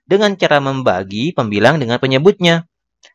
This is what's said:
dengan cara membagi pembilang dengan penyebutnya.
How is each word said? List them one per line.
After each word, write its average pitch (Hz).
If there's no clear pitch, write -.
dengan 202
cara 156
membagi 123
pembilang 113
dengan 120
penyebutnya. 165